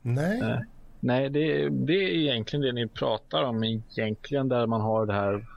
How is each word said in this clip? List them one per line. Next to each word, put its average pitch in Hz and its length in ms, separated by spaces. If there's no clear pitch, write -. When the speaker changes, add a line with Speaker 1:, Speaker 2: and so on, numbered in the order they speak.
Speaker 1:
Nej. 156 400
Speaker 2:
Eh, 120 180
nej, 127 300
det, 147 400
det 135 240
är 190 160
egentligen 147 560
det 127 60
ni 117 160
pratar - 560
om 113 200
egentligen, 113 840
där 120 180
man 113 140
har 110 240
det 104 80
här 101 320